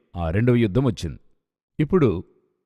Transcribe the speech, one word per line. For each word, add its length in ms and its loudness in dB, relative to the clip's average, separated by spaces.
ఆ 140 -4
రెండవ 260 2
యుద్ధం 300 2
వచ్చింది. 340 -6
ఇప్పుడు 440 2